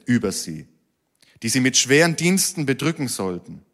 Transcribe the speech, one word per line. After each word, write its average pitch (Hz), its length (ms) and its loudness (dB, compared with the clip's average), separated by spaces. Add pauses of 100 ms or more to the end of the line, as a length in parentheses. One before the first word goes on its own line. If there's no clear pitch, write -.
über 107 260 0
sie, 78 340 -10 (800)
die 117 60 -4
sie 127 100 0
mit 127 160 2
schweren 151 400 4
Diensten 170 500 0
bedrücken 139 400 -2
sollten. 90 680 -8